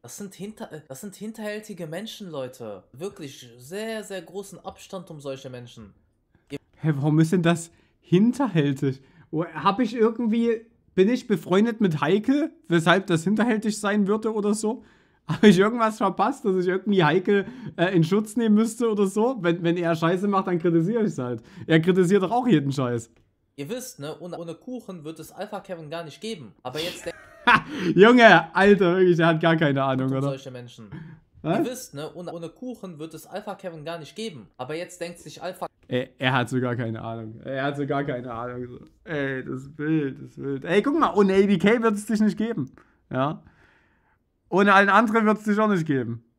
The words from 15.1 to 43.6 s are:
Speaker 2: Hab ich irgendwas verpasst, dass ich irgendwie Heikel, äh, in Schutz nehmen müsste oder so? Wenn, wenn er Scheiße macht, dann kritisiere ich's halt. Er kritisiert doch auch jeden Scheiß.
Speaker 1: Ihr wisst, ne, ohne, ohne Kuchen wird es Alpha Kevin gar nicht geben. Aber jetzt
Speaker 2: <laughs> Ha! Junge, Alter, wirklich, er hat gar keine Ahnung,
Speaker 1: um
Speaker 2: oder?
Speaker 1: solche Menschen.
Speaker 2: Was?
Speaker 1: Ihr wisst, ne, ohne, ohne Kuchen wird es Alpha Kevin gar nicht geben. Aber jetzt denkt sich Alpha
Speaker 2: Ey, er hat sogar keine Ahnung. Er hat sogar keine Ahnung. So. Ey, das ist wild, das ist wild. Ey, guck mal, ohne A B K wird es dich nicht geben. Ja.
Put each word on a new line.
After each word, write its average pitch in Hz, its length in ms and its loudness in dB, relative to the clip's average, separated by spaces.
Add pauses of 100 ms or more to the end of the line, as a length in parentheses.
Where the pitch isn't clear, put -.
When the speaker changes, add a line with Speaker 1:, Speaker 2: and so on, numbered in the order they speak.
Speaker 2:
Hab - 160 0
ich 190 140 10
irgendwas 220 400 2
verpasst, 214 480 -2
dass 185 100 0
ich 180 100 0
irgendwie 185 380 2
Heikel, 190 400 2 (320)
äh, 180 180 0
in 165 80 6
Schutz 202 340 0
nehmen 226 180 4
müsste 226 360 2
oder 202 160 2
so? 220 340 0
Wenn, 175 220 0
wenn 170 140 2
er 170 180 0
Scheiße 175 320 0
macht, 190 200 0
dann 180 120 -2
kritisiere 175 460 0
ich's 160 140 -4
halt. 123 240 -8 (240)
Er 160 160 4
kritisiert 185 400 2
doch 185 80 -2
auch 240 160 0
jeden 143 260 2
Scheiß. 123 380 -4 (460)
Speaker 1:
Ihr 143 120 -12
wisst, 240 320 -12
ne, 151 200 -12
ohne, 165 180 -12
ohne 165 160 -12
Kuchen 190 500 -16
wird 160 140 -14
es 160 120 -18
Alpha 202 300 -12
Kevin 165 300 -14
gar 170 140 -10
nicht - 180 -16
geben. 170 400 -12
Aber 131 180 -10
jetzt 175 260 -10
Speaker 2:
<laughs> - 400 -10
Ha! 233 180 4 (300)
Junge, 214 600 8
Alter, 185 420 4
wirklich, 180 220 4
er 165 80 4
hat 160 140 2
gar 165 160 4
keine 139 260 2
Ahnung, 131 240 0
Speaker 1:
um 131 60 -2
Speaker 2:
oder? 135 160 -2
Speaker 1:
solche 135 220 -8
Menschen. 120 400 -18 (520)
Speaker 2:
Was? 160 160 0
Speaker 1:
Ihr 165 80 0
wisst, - 280 -12
ne, 151 200 -10
ohne, 165 180 -12
ohne 165 160 -12
Kuchen 190 500 -14
wird 156 140 -12
es 156 140 -18
Alpha 196 280 -12
Kevin 165 300 -14
gar 165 140 -10
nicht - 180 -16
geben. 170 400 -12
Aber 127 180 -10
jetzt 180 240 -12
denkt 175 200 -10
sich - 240 -18
Alpha 180 260 -10 (200)
Speaker 2:
Ey, 123 300 -4
er 131 160 0
hat 120 160 -2
sogar 123 260 -2
keine 113 240 -6
Ahnung. 113 420 -12
Er 135 220 -6
hat 143 140 -4
sogar 143 260 -4
keine 127 260 -8
Ahnung. 123 360 -10
So. 123 120 -18 (260)
Ey, 135 380 -6
das 135 200 -10
ist 139 160 -20
wild, 147 400 -2
das 131 140 -18
ist - 60 -20
wild. 139 280 -8
Ey, 190 160 2
guck 285 160 -2
mal, 254 160 2
ohne 196 180 4
A 196 140 6
B 202 100 4
K 220 260 2
wird 226 120 2
es 208 100 -8
dich 214 160 -2
nicht 208 160 2
geben. 214 340 -6 (400)
Ja. 135 320 -4 (1080)